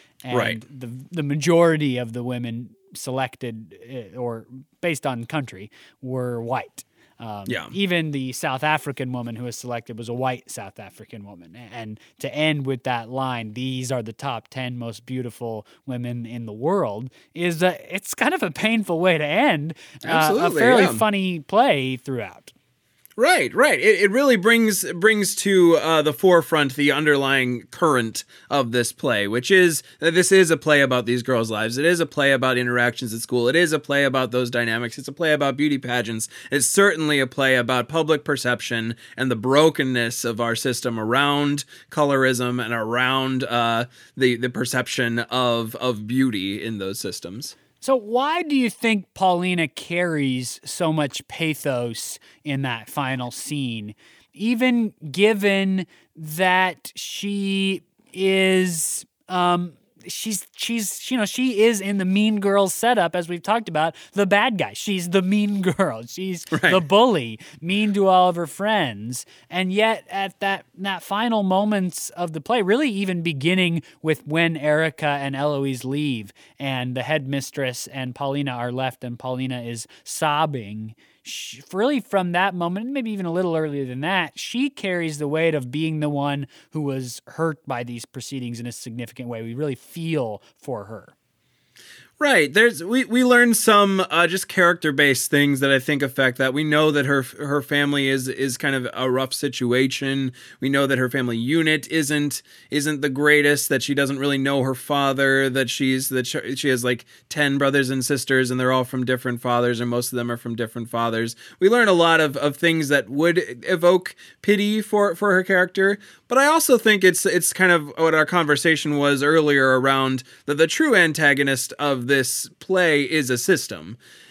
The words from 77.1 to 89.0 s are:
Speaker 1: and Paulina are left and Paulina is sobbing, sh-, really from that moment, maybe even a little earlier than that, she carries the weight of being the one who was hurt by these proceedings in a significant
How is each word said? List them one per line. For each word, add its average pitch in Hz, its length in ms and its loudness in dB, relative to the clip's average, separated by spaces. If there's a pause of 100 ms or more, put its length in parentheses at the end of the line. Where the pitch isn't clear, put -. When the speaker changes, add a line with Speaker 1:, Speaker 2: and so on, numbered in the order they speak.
Speaker 1:
and 127 260 -10
Paulina 139 380 -4
are 123 200 -6
left 127 320 -6
and 120 140 -10
Paulina 127 440 -6
is 117 240 -10 (180)
sobbing, 127 880 -4 (280)
sh-, - 380 -14 (120)
really 240 280 0
from 180 320 -2
that 185 220 0
moment, 180 360 -4
maybe 262 200 -4
even 196 160 -6
a 165 60 -4
little 175 240 0
earlier 147 280 -2
than 127 160 -8
that, 175 380 -2
she 269 320 -4
carries 170 480 -4
the 147 100 -4
weight 160 260 2
of 127 160 -4
being 156 300 -4
the 147 80 -2
one 143 380 -4 (240)
who 156 100 -8
was 135 460 -6
hurt 160 400 -4
by 123 180 -4
these 120 220 -10
proceedings 123 540 -10
in 120 60 -10
a 120 60 -10
significant 120 560 -12